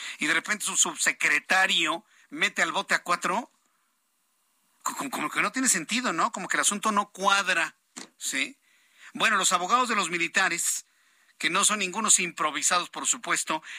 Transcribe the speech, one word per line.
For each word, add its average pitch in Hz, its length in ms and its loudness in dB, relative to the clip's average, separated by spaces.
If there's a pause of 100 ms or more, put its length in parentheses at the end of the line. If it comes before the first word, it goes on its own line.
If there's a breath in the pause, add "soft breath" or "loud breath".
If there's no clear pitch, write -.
(180 loud breath)
Y 151 80 -2
de 156 80 2
repente 196 300 -2
su 190 120 -4
subsecretario 165 1300 2 (260 soft breath)
mete 185 320 -2
al 165 100 2
bote 185 240 0
a - 80 -8
cuatro. 180 440 -2 (1300)
Como, - 260 -6
como - 220 -4
que 165 100 -2
no 190 120 0
tiene 262 160 0
sentido, 202 440 0
¿no? 175 200 0
Como 185 160 -8
que - 80 0
el 147 60 2
asunto 208 280 0
no 208 220 0
cuadra, 185 640 0 (420)
¿sí? - 400 -4 (540 loud breath)
Bueno, 214 240 2
los - 160 2
abogados 208 360 2
de 226 60 -2
los 190 160 0
militares, 170 720 0 (540 soft breath)
que 156 120 -2
no 190 140 2
son 202 140 2
ningunos 190 400 2
improvisados, 165 720 0
por 139 160 -8
supuesto, 156 560 -2 (160 loud breath)